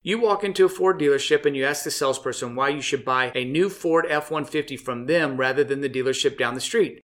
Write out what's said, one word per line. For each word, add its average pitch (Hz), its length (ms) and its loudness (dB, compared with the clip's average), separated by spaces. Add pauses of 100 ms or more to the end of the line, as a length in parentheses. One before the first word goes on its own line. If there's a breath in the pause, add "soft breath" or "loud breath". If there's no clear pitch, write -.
You 214 200 -2
walk 208 240 2
into 190 200 4
a 180 40 6
Ford 185 320 0
dealership 143 440 2
and 143 120 2
you 135 80 0
ask 143 180 -2
the 156 80 -6
salesperson 131 640 -4
why 135 140 0
you 147 120 -2
should 127 240 -4
buy 127 300 0
a 127 100 -2
new 156 240 0
Ford 165 400 2
F 151 220 0
one 151 140 -2
fifty 147 320 -4
from 123 300 -8
them 151 300 2
rather 131 280 2
than 139 160 -2
the 139 100 -2
dealership 131 480 -2
down 120 160 0
the 127 60 -6
street. 185 460 0